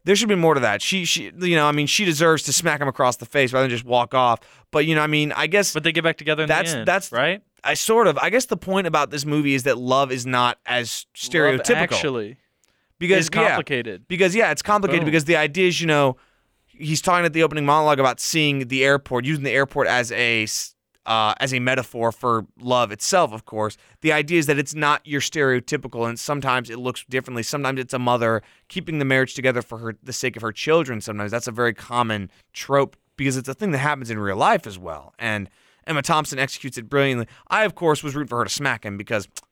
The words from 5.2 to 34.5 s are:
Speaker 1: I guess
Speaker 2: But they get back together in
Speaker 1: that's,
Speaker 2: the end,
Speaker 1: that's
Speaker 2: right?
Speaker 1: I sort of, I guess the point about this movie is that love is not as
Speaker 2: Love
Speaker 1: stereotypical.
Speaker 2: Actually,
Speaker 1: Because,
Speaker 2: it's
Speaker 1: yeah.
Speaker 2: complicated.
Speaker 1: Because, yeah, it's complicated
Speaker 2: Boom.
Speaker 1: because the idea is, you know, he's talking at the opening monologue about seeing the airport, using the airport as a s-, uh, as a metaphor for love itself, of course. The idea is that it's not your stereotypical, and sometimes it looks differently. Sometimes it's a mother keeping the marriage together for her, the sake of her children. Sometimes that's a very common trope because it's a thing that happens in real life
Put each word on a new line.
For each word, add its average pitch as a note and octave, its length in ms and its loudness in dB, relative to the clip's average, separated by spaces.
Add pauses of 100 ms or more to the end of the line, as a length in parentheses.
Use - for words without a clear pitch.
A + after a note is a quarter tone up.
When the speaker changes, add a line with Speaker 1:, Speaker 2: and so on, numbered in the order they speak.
Speaker 1:
I D3+ 140 0
guess G3 260 2
Speaker 2:
But D#3 100 -4
they E3 80 0
get D#3+ 120 -2
back D#3+ 140 0
together D3+ 260 -2
in D3+ 60 0
Speaker 1:
that's, E3 240 0
Speaker 2:
the C3+ 60 -4
end, A2 80 -2
Speaker 1:
that's F#3+ 240 0
Speaker 2:
right? D3+ 320 0 (200)
Speaker 1:
I D3 120 -2
sort A3 320 4
of, D3 100 4
I D3+ 140 0
guess B3+ 160 2
the G#3 100 -4
point F#3+ 300 -2
about D3 240 0
this C#3+ 120 -6
movie D3 300 0
is B2+ 100 0
that C3 140 2
love B2+ 340 0
is B2+ 140 -6
not B2 400 0
as A#2+ 400 -4 (100)
Speaker 2:
Love - 160 -10
Speaker 1:
stereotypical. D3 440 2
Speaker 2:
Actually, C#3 640 -2 (640)
Speaker 1:
Because, F3 280 2
Speaker 2:
it's - 80 -6
Speaker 1:
yeah. F3+ 140 2
Speaker 2:
complicated. A#2 600 -4
Speaker 1:
Because, F3+ 260 2
yeah, G#3+ 160 4
it's D3 120 -4
complicated G3 380 2
Speaker 2:
Boom. D#3+ 40 0
Speaker 1:
because D#3 200 2
the E3 120 4
idea D#3 300 2
is, D#3+ 120 0
you E3 80 -2
know, C#3+ 300 4 (480)
he's D#3 360 -6
talking F3 240 2
at D#3 80 0
the E3 100 2
opening D3+ 220 0
monologue D3 340 4
about C3 200 2
seeing D3 480 0
the C3 160 0
airport, C3+ 420 2
using D3 180 -2
the C3+ 80 -2
airport C3+ 360 2
as A#2 240 0
a A#2 320 2
s-, - 300 -6 (320)
uh, A2 340 2
as C3 140 -2
a B2+ 60 -2
metaphor B2 520 -2
for A2+ 340 -2 (140)
love B2 320 0
itself, D3+ 400 0
of A2 140 -14
course. G#2+ 320 -4 (240)
The D#3 100 2
idea D3+ 280 2
is C#3+ 80 2
that D3 100 2
it's C#3+ 160 -4
not D3+ 320 0
your C#3+ 160 -4
stereotypical, C3 880 -2
and A#2 100 -8
sometimes C3 520 -2
it A2+ 80 -10
looks B2 300 -8
differently. B2+ 340 -4
Sometimes C3+ 360 -4
it's B2+ 140 -8
a C3 60 -4
mother A#2 420 2 (280)
keeping E3+ 280 -8
the C#3+ 80 -2
marriage C3 300 0
together B2 260 0
for A2+ 180 -14
her, A2+ 220 -10
the B2+ 120 -12
sake A#2+ 220 -4
of A2+ 60 -14
her A2 100 -4
children. C#3+ 500 0
Sometimes G#2 300 -8
that's A#2 160 -4
a B2 40 -6
very A#2 240 0
common A2 560 -2 (220)
trope - 420 0 (220)
because C3+ 200 -2
it's B2+ 120 -8
a C3+ 40 -8
thing G#3 180 -4
that C3+ 80 0
happens C3+ 300 -2
in A2 80 -6
real G2+ 200 -4
life F#3 280 2